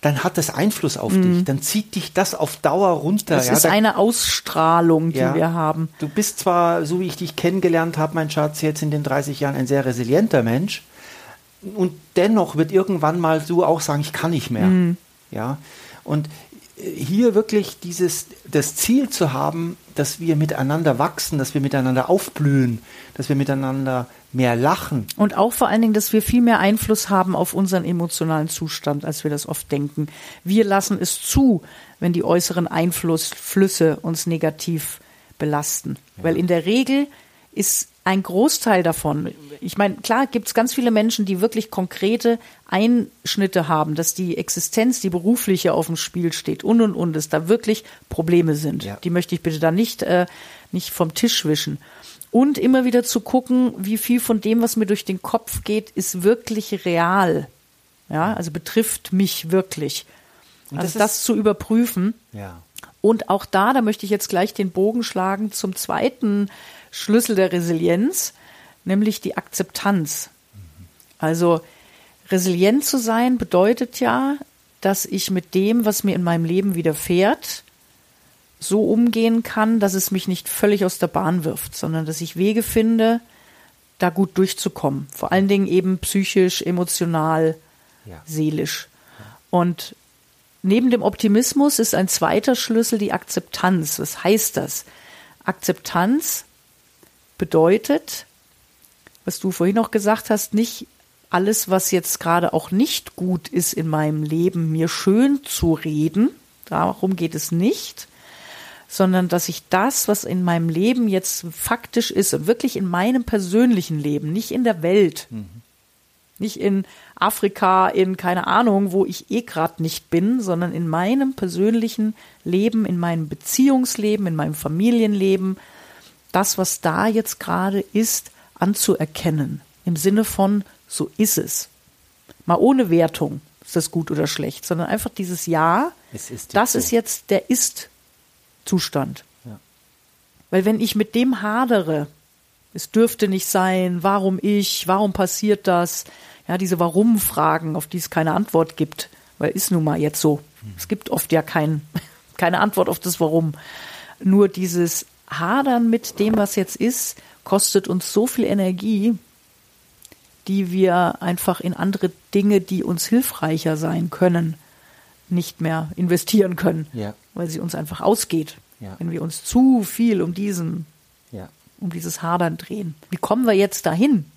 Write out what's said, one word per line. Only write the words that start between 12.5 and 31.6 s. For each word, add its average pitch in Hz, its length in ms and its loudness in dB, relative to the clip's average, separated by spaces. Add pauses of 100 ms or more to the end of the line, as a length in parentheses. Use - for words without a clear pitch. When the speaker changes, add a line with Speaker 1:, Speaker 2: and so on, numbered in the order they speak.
Speaker 1:
wird 156 160 0
irgendwann 180 460 2
mal 160 220 2
du 170 240 0
auch 156 160 2
sagen, 147 220 -2
„Ich 147 100 -6
kann - 180 -2
nicht 156 200 -2
mehr.“ 123 160 2
Speaker 2:
Mhm. 180 300 4 (360)
Speaker 1:
Ja. 127 260 -6 (460)
Und, 151 240 -4 (480)
äh, 196 140 -10
hier 185 440 2
wirklich 208 460 0
dieses, 175 460 -4 (220)
das 143 280 -2
Ziel 254 340 2
zu 151 220 0
haben, 160 440 -2 (200)
dass 147 240 -4
wir 165 160 2
miteinander 151 640 0
wachsen, - 380 -2
dass 131 160 -4
wir 147 60 0
miteinander 131 500 0
aufblühen, 139 680 0 (340)
dass 127 140 -8
wir 147 60 2
miteinander 135 720 -2 (260)
mehr 127 220 2
lachen. 139 520 0 (100)
Speaker 2:
Und 202 200 0
auch 233 180 2
vor - 140 2
allen 220 120 2
Dingen, 220 140 2
dass 208 180 0
wir 220 80 4
viel 240 220 2
mehr 233 160 4
Einfluss 214 500 2
haben 185 260 2
auf - 200 -2
unseren 185 320 0
emotionalen 165 640 -2
Zustand, 147 560 -6
als 156 180 -8
wir 151 60 0
das 147 180 -6
oft - 240 -6
denken. 147 360 -2 (360)
Wir 202 200 4
lassen 196 360 0
es - 200 -4
zu, 254 420 4 (380)